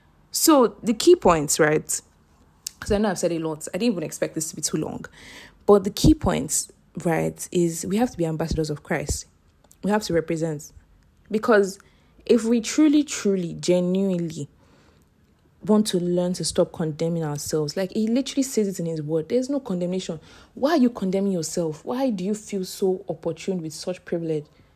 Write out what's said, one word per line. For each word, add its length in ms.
So 500
the 120
key 200
points, 460
right? 400
'Cause 120
I 60
know 120
I've 80
said 140
a 60
lot. 360
I 40
didn't 140
even 100
expect 320
this 160
to 60
be 60
too 160
long. 260
But 180
the 60
key 240
points, 540
right, 480
is 340
we 120
have 120
to 60
be 100
ambassadors 440
of 120
Christ. 440
We 60
have 140
to 100
represent. 580
Because 500
if 200
we 160
truly, 420
truly, 520
genuinely 920
want 240
to 100
learn 360
to 100
stop 280
condemning 520
ourselves, 520
like, 160
he 140
literally 380
says 240
it 100
in 80
his 160
word, 260
"There's 220
no 80
condemnation." 600
Why 180
are 40
you 140
condemning 420
yourself? 520
Why 260
do 120
you 120
feel 300
so 440
opportune 520
with 120
such 320
privilege? 400